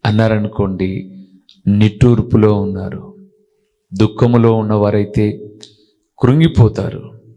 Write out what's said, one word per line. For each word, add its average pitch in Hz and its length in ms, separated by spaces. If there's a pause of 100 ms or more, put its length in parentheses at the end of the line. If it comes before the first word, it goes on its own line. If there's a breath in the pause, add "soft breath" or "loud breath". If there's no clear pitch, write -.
అన్నారనుకోండి, 101 1120 (500)
నిట్టూర్పులో 107 920
ఉన్నారు. 95 540 (760)
దుఃఖములో 117 640
ఉన్నవారైతే 104 920 (680 loud breath)
కృంగిపోతారు. 120 920 (240)